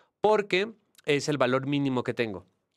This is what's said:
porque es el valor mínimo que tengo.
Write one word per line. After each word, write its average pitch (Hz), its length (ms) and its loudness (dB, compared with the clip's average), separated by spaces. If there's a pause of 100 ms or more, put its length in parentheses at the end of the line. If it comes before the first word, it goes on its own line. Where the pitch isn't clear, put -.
(220)
porque 208 520 2 (320)
es 143 240 0
el 147 80 0
valor 131 300 2
mínimo 139 360 0
que 123 100 -4
tengo. 107 320 -6 (320)